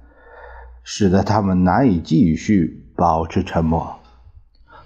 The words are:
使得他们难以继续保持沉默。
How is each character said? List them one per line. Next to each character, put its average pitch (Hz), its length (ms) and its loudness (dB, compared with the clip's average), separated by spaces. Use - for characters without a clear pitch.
使 98 280 -2
得 98 100 2
他 101 220 0
们 92 200 0
难 98 280 2
以 85 80 0
继 82 360 2
续 - 600 -2
保 82 320 0
持 92 160 -2
沉 85 200 -2
默。 80 340 -4